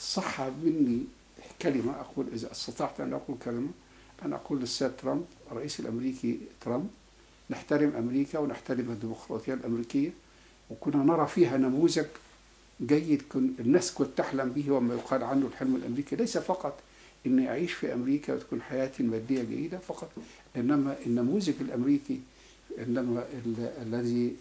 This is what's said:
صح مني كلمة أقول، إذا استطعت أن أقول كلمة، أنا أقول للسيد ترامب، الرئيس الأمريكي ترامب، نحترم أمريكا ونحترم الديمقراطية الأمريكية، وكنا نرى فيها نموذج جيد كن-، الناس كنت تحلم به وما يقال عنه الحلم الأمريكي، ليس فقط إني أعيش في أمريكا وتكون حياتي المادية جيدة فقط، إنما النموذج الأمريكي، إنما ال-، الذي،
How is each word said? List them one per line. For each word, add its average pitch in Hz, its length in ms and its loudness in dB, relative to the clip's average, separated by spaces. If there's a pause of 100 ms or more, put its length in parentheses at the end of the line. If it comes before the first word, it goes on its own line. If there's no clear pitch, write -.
صح - 400 -4
مني 135 640 2 (580)
كلمة 139 380 0
أقول، - 320 -6
إذا 113 200 -6
استطعت - 480 -6
أن 131 120 -4
أقول 135 320 -6
كلمة، 123 240 -4 (540)
أنا 143 140 -4
أقول 143 240 -4
للسيد 127 300 -2 (120)
ترامب، 143 220 -2 (280)
الرئيس 139 280 -6
الأمريكي 117 600 -2 (200)
ترامب، 131 280 -2 (600)
نحترم 147 460 2
أمريكا 127 420 0
ونحترم 123 520 -2
الديمقراطية 113 640 -6
الأمريكية، 123 560 0 (600)
وكنا 143 320 2
نرى 156 240 6
فيها 165 300 4
نموذج 143 500 4 (760)
جيد 147 420 4 (100)
كن-، 131 280 2
الناس 131 340 4
كنت - 240 0
تحلم 135 320 0
به 139 220 0
وما 123 220 4
يقال 120 300 0
عنه 139 220 2
الحلم 131 300 0
الأمريكي، 131 400 -4
ليس 220 220 0
فقط 160 420 -2 (460)
إني 127 220 4
أعيش 160 240 -2
في - 220 -4
أمريكا 135 400 0
وتكون - 280 -4
حياتي 131 400 -2
المادية 117 400 2
جيدة 139 360 -4
فقط، - 320 -10 (460)
إنما 135 400 2 (100)
النموذج 135 540 2
الأمريكي، 131 600 0 (580)
إنما 120 460 0 (220)
ال-، 117 260 -2 (100)
الذي، 120 580 0